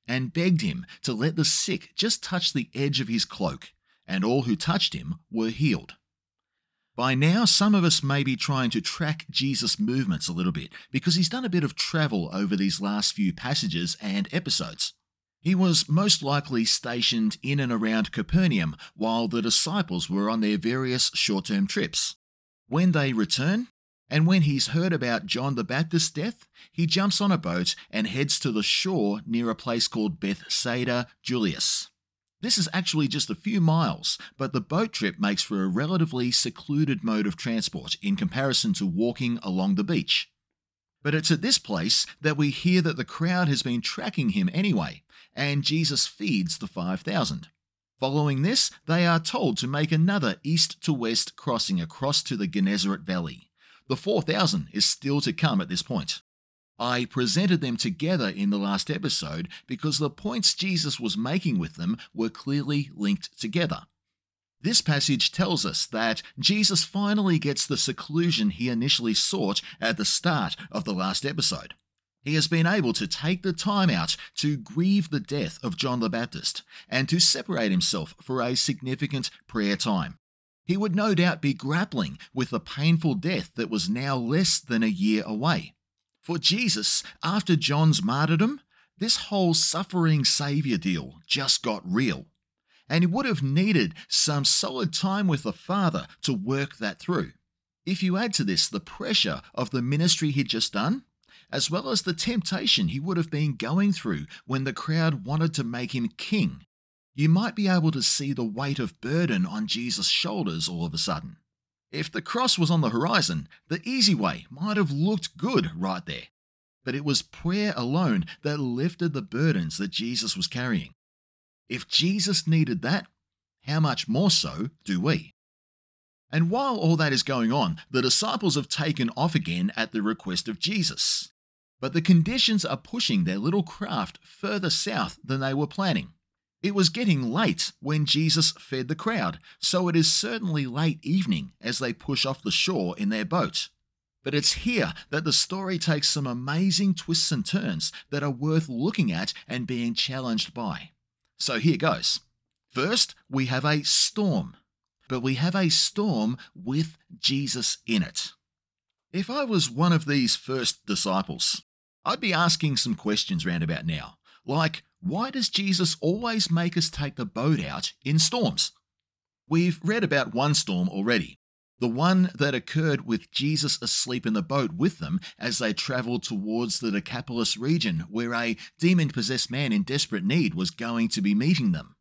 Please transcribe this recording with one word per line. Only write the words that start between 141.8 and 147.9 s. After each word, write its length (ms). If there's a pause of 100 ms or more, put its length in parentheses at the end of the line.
push 320
off 180
the 80
shore 460
in 140
their 160
boat. 420 (560)
But 100
it's 200
here 400 (160)
that 140
the 100
story 440
takes 300
some 180
amazing 680
twists 360
and 140
turns 480 (180)